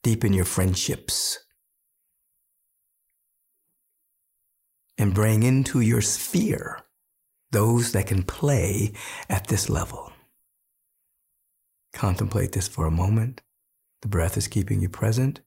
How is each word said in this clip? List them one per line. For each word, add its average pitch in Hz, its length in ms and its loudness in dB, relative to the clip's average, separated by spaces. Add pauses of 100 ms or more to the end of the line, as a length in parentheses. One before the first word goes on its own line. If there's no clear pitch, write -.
deepen 110 300 2
your 92 120 4
friendships, - 960 -2 (3500)
and 101 180 2
bring 107 280 4
into 131 380 4
your 113 220 4
sphere - 800 -2 (720)
those 117 420 2
that 95 140 0
can 95 160 0
play 104 680 0 (360)
at 95 200 -2
this - 200 0
level. - 440 -4 (1800)
Contemplate 95 580 -2
this - 160 -4
for - 180 -2
a 80 60 2
moment. 110 480 0 (600)
The 117 60 -6
breath 90 280 0
is 101 100 -2
keeping 101 340 -2
you 95 80 0
present. 123 580 -2